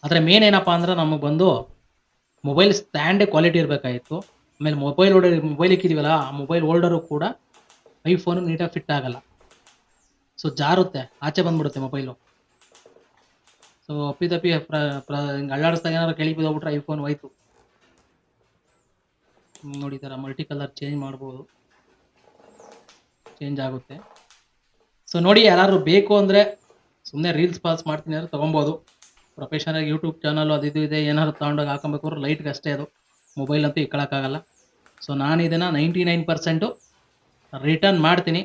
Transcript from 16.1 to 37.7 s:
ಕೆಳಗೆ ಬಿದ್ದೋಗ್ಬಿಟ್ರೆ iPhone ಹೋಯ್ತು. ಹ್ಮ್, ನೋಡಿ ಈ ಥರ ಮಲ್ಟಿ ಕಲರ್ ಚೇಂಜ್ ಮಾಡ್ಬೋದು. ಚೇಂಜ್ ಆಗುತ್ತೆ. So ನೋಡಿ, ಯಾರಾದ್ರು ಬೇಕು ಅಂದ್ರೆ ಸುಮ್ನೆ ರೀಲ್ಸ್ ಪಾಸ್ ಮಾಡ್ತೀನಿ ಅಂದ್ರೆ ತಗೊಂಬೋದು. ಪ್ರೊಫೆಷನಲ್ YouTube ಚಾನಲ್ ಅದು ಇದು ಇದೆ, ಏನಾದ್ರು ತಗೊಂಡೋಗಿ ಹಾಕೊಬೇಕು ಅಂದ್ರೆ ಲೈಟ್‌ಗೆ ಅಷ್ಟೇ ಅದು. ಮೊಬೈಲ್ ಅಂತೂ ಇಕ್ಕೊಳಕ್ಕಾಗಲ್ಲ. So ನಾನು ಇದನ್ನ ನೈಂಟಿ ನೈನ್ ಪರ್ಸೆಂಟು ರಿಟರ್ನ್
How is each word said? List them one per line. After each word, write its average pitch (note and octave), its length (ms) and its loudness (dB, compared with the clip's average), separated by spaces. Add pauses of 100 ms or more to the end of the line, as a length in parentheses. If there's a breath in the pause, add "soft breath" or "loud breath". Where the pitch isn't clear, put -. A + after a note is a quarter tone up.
ಕೆಳಗೆ D#3 200 -2
ಬಿದ್ದೋಗ್ಬಿಟ್ರೆ D#3 380 -4
iPhone D3+ 260 -6
ಹೋಯ್ತು. D3 260 -6 (2250)
ಹ್ಮ್, C#3+ 260 -12
ನೋಡಿ C#3 160 -10
ಈ C3+ 60 -14
ಥರ C3+ 120 -14
ಮಲ್ಟಿ C3+ 300 -10
ಕಲರ್ C#3+ 300 -10
ಚೇಂಜ್ C#3+ 240 -8
ಮಾಡ್ಬೋದು. C3+ 420 -12 (1900)
ಚೇಂಜ್ C#3+ 340 -10
ಆಗುತ್ತೆ. C3 360 -10 (1120)
So A3+ 120 -6
ನೋಡಿ, G#3 240 8
ಯಾರಾದ್ರು F#3+ 400 6
ಬೇಕು G3 320 4
ಅಂದ್ರೆ G3+ 240 6 (680)
ಸುಮ್ನೆ D#3+ 260 -4
ರೀಲ್ಸ್ E3+ 280 0
ಪಾಸ್ E3 260 -2
ಮಾಡ್ತೀನಿ D#3 300 -6
ಅಂದ್ರೆ D#3+ 160 -8
ತಗೊಂಬೋದು. D3+ 400 0 (640)
ಪ್ರೊಫೆಷನಲ್ D#3 540 -6
YouTube D#3 340 -4
ಚಾನಲ್ D3+ 300 0
ಅದು C#3+ 140 -2
ಇದು D3 160 -4
ಇದೆ, D3+ 220 -2
ಏನಾದ್ರು D3+ 340 0
ತಗೊಂಡೋಗಿ D3 340 -2
ಹಾಕೊಬೇಕು D3 340 -6
ಅಂದ್ರೆ D3+ 160 -8
ಲೈಟ್‌ಗೆ D3+ 280 -4
ಅಷ್ಟೇ D3 220 -8
ಅದು. C#3+ 140 -8 (500)
ಮೊಬೈಲ್ D3 280 -2
ಅಂತೂ D3 160 -2
ಇಕ್ಕೊಳಕ್ಕಾಗಲ್ಲ. C#3 580 -4 (640)
So D3 160 -10
ನಾನು D3+ 240 0
ಇದನ್ನ E3+ 280 0
ನೈಂಟಿ E3 340 0
ನೈನ್ E3+ 200 0
ಪರ್ಸೆಂಟು E3 440 -2 (840)
ರಿಟರ್ನ್ D#3 480 2